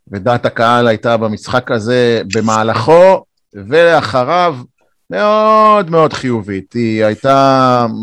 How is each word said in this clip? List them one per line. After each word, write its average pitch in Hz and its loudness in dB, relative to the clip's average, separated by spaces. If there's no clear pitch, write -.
ודעת 110 -2
הקהל 120 0
הייתה 117 0
במשחק 110 -4
הזה 120 -2
במהלכו 113 2
ולאחריו 151 0
מאוד 214 0
מאוד 160 2
חיובית. 104 -6
היא 110 -2
הייתה 131 2